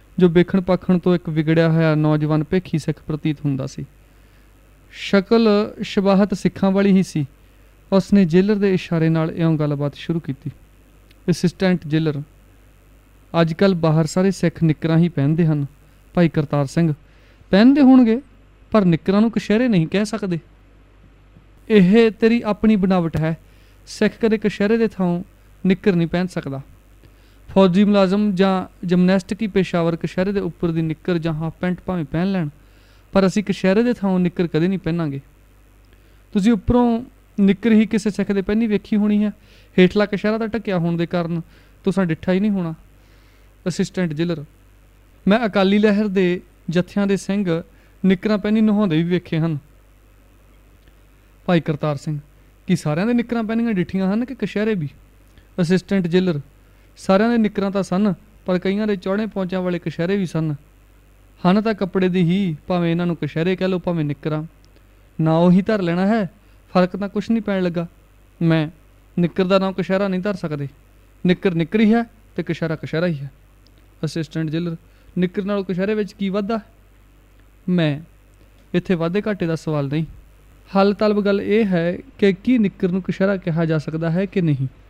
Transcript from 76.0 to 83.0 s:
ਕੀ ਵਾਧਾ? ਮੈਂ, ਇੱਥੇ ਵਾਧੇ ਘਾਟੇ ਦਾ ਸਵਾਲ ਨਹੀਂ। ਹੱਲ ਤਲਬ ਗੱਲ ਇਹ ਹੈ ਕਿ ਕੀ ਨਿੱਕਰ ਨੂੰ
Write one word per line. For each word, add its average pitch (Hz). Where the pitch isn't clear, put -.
ਕੀ 196
ਵਾਧਾ? 208
ਮੈਂ, 160
ਇੱਥੇ 180
ਵਾਧੇ 170
ਘਾਟੇ 190
ਦਾ 160
ਸਵਾਲ 151
ਨਹੀਂ। 156
ਹੱਲ 196
ਤਲਬ 208
ਗੱਲ 202
ਇਹ 208
ਹੈ 175
ਕਿ 196
ਕੀ 247
ਨਿੱਕਰ 196
ਨੂੰ 185